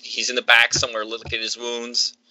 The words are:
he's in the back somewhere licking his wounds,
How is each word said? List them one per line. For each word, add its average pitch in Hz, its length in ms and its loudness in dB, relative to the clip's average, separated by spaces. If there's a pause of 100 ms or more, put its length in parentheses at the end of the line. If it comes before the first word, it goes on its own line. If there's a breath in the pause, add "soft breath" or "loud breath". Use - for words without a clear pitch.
he's 113 300 -6
in 123 60 -2
the 120 60 0
back 120 320 6
somewhere 113 300 -2
licking 113 360 -6
his 107 160 -6
wounds, 120 600 -4 (140 soft breath)